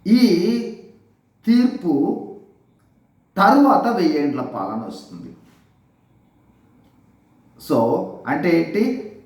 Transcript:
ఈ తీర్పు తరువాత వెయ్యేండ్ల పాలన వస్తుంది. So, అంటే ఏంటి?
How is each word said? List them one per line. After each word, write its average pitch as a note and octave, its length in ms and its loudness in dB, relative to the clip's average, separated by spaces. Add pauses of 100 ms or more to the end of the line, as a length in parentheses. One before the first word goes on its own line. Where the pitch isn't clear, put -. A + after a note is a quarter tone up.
ఈ A3+ 220 6 (1160)
తీర్పు G3 800 0 (1080)
తరువాత B3+ 520 4
వెయ్యేండ్ల D3+ 520 0
పాలన A2 460 -8
వస్తుంది. - 500 -18 (2250)
So, - 340 0 (200)
అంటే E3 340 0
ఏంటి? A#3 520 -4 (140)